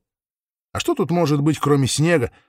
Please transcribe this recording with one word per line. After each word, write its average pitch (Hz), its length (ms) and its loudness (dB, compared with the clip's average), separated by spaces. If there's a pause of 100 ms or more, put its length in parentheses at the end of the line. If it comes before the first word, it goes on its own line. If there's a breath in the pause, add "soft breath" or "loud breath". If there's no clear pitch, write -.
(720)
А - 80 -6
что 339 140 -2
тут 160 180 -2
может 151 280 0
быть, 147 200 0
кроме 139 260 2
снега, 147 460 0 (160 soft breath)